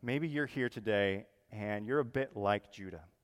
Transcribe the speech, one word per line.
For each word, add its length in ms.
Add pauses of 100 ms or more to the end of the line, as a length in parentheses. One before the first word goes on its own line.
maybe 260
you're 200
here 220
today 560 (260)
and 340
you're 140
a 60
bit 300
like 360
Judah. 320 (200)